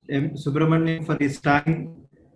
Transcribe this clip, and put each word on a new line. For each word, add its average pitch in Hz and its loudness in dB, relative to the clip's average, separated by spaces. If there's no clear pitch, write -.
M. 143 -2
Subramanian 160 0
for 156 -2
his 143 0
time, 156 0